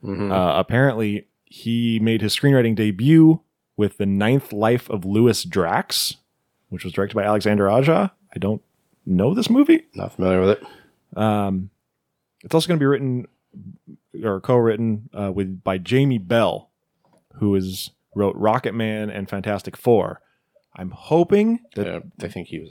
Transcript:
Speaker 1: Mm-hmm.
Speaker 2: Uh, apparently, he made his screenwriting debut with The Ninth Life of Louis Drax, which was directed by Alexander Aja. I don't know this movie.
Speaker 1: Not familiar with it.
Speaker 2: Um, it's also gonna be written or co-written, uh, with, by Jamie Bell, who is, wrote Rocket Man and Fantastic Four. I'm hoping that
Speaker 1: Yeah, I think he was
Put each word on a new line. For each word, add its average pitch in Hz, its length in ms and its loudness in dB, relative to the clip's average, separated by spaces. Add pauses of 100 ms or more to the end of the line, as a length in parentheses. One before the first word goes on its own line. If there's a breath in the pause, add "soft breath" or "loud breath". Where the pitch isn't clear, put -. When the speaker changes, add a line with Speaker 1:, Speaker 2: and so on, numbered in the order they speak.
Speaker 1:
Mm-hmm. 98 260 -6
Speaker 2:
Uh, 90 300 2
apparently, 110 680 0 (180)
he 117 520 -4
made 110 220 0
his 104 160 -2
screenwriting 127 380 4
debut 139 640 4 (340)
with 104 220 -2
The 104 80 -4
Ninth 104 480 0
Life 110 380 0
of 95 160 -6
Louis 110 380 2
Drax, 90 720 -2 (520)
which 92 160 -12
was 90 80 -10
directed 98 220 -4
by 104 100 0
Alexander 104 460 2
Aja. 160 400 2 (240)
I - 40 -14
don't 107 220 -4 (460)
know 95 260 2
this 220 160 -2
movie. 285 460 2
Speaker 1:
Not 95 180 -10
familiar 92 300 0
with 95 80 4
it. - 680 -8
Speaker 2:
Um, 101 520 -2 (720)
it's - 120 -4
also 160 140 0
gonna 170 100 0
be 143 60 0
written 131 420 -2 (960)
or 98 200 -2
co-written, 113 680 0 (100)
uh, 98 140 -4
with, 95 320 -6
by 95 140 -2
Jamie 127 400 0
Bell, 98 500 0 (680)
who 101 180 0
is, 92 380 -4 (220)
wrote 98 220 -2
Rocket 110 380 0
Man 107 340 -4
and 104 180 -10
Fantastic 101 480 -8
Four. - 460 0 (540)
I'm 92 180 -12
hoping 202 680 0 (140)
that 202 120 -4
Speaker 1:
Yeah, - 120 -8 (240)
I 87 60 -8
think 87 200 -12
he 80 100 -12
was 80 120 -16